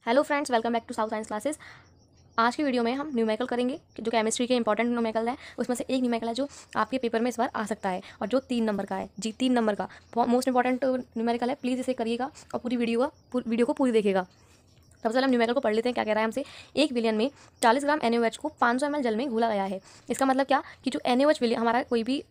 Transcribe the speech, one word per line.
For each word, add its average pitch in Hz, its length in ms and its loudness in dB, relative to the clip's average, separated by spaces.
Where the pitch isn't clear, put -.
Hello 247 160 4
friends, 285 280 0
welcome 233 240 0
back 226 120 -2
to 247 80 -10
South 220 160 -2
Science 220 180 -6
Classes। 226 300 -4
आज 233 180 4
की 311 60 -2
वीडियो 254 200 2
में 233 120 2
हम 294 200 -6
न्यूमेरिकल 220 320 0
करेंगे, 247 320 -2
जो 220 100 -4
केमिस्ट्री 220 360 0
के 247 100 2
इंपॉर्टेंट 226 340 0
न्यूमेरिकल 226 380 -2
है, 254 80 -4
उसमें 247 180 -2
से - 80 -6
एक 262 160 -2
न्यूमेरिकल 233 280 -2
है 233 60 -4
जो 254 120 -2
आपके 220 220 -2
पेपर 226 220 -2
में 247 80 0
इस 233 100 -6
बार 233 180 0
आ 220 100 -4
सकता 202 220 -4
है 185 140 -4
और 208 60 -4
जो 247 120 0
तीन 240 240 -2
नंबर 202 220 -2
का 190 100 -6
है। 190 120 -6
जी, 220 120 -6
तीन 254 200 0
नंबर 226 220 2
का 185 140 -6
बहुत 233 140 2
most 247 200 2
important 254 360 2
न्यूमेरिकल 240 640 -2
है, 269 60 -2
प्लीज 254 260 -2
इसे 254 120 -2
करिएगा 240 380 -2
और 226 60 -2
पूरी 247 160 -2
वीडियो 233 240 2
का, 277 100 2
पू-, 247 140 -2
वीडियो 226 200 2
को 294 60 0
पूरी 262 200 2
देखिएगा। 202 300 2
सबसे - 840 -10
पहले 254 160 2
हम 269 60 4
न्यूमेरिकल 240 240 4
को 277 60 2
पढ़ 220 140 0
लेते 226 140 0
हैं, 247 60 -2
क्या 226 100 0
कह 214 80 0
रहा 214 80 2
है 220 40 2
हमसे। 226 200 -4
एक 285 160 2
विलियन 226 220 0
में 220 160 2
चालीस 247 220 4
ग्राम 294 180 2
एनएओएच 233 340 0
को - 120 -6
पाँच 247 200 2
सौ 285 60 0
एमएल 294 160 -2
जल 226 140 0
में 269 120 -2
घोला 226 220 0
गया 196 140 -2
है। 190 160 -6
इसका 262 160 0
मतलब 269 200 2
क्या 269 160 2
कि 262 60 0
जो 294 160 -6
एनएओएच 277 360 4
विलियन, 226 180 0
हमारा 233 220 2
कोई 233 220 0
भी 262 260 -2